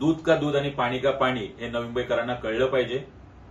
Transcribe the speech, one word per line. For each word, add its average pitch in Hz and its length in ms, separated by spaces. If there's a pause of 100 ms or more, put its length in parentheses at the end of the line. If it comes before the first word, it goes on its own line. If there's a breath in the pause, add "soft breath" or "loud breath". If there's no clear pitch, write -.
दूध 160 180
का 165 180
दूध 143 200
आणि 139 140
पाणी 127 300
का 123 120
पाणी 127 340 (140)
हे 117 100
नवी 117 140
मुंबईकरांना 120 500
कळलं 113 320
पाहिजे. 131 400 (440)